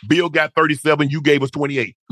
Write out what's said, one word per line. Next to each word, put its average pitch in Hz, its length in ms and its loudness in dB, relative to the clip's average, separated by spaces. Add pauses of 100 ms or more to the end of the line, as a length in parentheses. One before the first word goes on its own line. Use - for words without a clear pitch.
Bill 170 200 2
got 151 260 -2
thirty-seven, 151 560 0
you 156 100 -4
gave 147 220 4
us 135 80 -2
twenty-eight. 139 460 -6 (160)